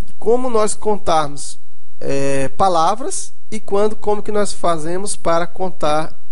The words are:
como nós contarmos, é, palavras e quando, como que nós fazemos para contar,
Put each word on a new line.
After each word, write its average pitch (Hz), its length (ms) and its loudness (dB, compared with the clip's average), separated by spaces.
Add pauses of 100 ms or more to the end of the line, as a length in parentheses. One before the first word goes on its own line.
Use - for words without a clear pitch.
(180)
como 247 320 2
nós 214 240 0
contarmos, 160 840 0 (460)
é, 139 440 2
palavras 190 840 0 (180)
e 220 100 -2
quando, 208 340 2
como 208 280 0
que 208 100 0
nós 208 200 0
fazemos 175 640 0
para 170 320 0
contar, 160 720 0 (140)